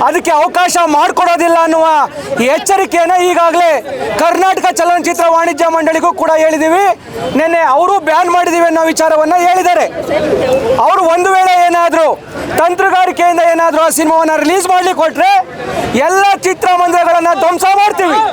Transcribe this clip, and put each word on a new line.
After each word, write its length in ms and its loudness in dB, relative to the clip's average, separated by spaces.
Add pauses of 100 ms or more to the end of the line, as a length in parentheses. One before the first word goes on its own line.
ಅದಕ್ಕೆ 320 -2
ಅವಕಾಶ 360 -2 (200)
ಮಾಡ್ಕೊಡೋದಿಲ್ಲ 680 0
ಅನ್ನುವ 200 0 (680)
ಎಚ್ಚರಿಕೆಯನ್ನ 640 0 (140)
ಈಗಾಗಲೇ 400 2 (520)
ಕರ್ನಾಟಕ 440 0 (120)
ಚಲನಚಿತ್ರ 560 0
ವಾಣಿಜ್ಯ 320 0 (100)
ಮಂಡಳಿಗೂ 340 0 (120)
ಕೂಡ 80 0 (140)
ಹೇಳಿದೀವಿ. 400 2 (540)
ನಿನ್ನೆ 240 0 (140)
ಅವರು 180 2 (140)
ಬ್ಯಾನ್ 280 0
ಮಾಡಿದೀವಿ 340 0
ಅನ್ನೋ 120 0 (100)
ವಿಚಾರವನ್ನ 420 0 (120)
ಹೇಳಿದ್ದಾರೆ. 400 2 (960)
ಅವರು 180 2 (120)
ಒಂದು 220 0
ವೇಳೆ 180 2 (120)
ಏನಾದ್ರೂ 420 0 (520)
ತಂತ್ರಗಾರಿಕೆಯಿಂದ 840 0 (100)
ಏನಾದ್ರೂ 360 0
ಆ 100 2
ಸಿನಿಮಾವನ್ನ 360 2 (100)
ರಿಲೀಸ್ 280 0
ಮಾಡ್ಲಿಕ್ಕೆ 300 0
ಹೊರಟ್ರೆ 300 0 (760)
ಎಲ್ಲ 160 2 (220)
ಚಿತ್ರಮಂದಿರಗಳನ್ನ 840 0 (120)
ಧ್ವಂಸ 220 0 (160)
ಮಾಡ್ತೀವಿ 380 0 (140)